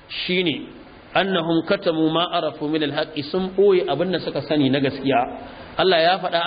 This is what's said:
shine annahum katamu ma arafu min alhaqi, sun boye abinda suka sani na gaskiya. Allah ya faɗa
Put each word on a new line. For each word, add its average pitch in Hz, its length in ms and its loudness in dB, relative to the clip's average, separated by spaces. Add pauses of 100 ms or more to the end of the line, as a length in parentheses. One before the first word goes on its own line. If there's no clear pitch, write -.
shine 180 580 -2 (480)
annahum 170 540 2
katamu 165 420 2
ma 160 220 0
arafu 156 360 -4
min 156 140 0
alhaqi, 147 480 -4
sun 185 260 -2
boye 190 320 6
abinda 165 320 0
suka 151 220 -4
sani 151 280 2
na 139 100 2
gaskiya. 127 400 0 (580)
Allah 175 220 4
ya 180 180 4
faɗa 170 280 -2